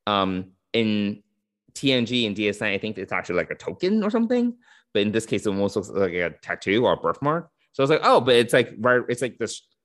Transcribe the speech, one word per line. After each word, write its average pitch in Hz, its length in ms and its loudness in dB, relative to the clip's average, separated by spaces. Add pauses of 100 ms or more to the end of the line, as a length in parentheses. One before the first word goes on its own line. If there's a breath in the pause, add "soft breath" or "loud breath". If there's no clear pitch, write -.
Um, 95 460 0 (200)
in 104 500 0 (520)
T 135 180 -2
N 123 140 2
G 120 200 -2
and 101 80 -4
D 104 140 -2
S 101 120 -4
nine, 104 140 -2
I 98 40 -2
think 107 200 -8
it's - 140 -10
actually, 90 240 -4
like, 82 140 -2
a 85 40 -10
token 202 480 -2
or 185 80 -2
something. 240 460 0 (380 soft breath)
But 104 80 2
in 104 100 0
this 110 140 -2
case, 104 200 -2
it 107 40 0
almost 98 260 0
looks 101 140 -4
like 92 240 0
a 87 160 -2 (120)
tattoo 120 440 0
or 90 80 4
a - 20 0
birthmark. 147 540 -2 (220)
So - 100 -2
I - 20 4
was 135 60 2
like, 156 120 2
"Oh, 240 180 6
but 123 140 4
it's, 117 200 4
like, 123 240 4
right, 123 300 2
it's, 120 120 -4
like, 123 180 -4
this - 220 -6 (240)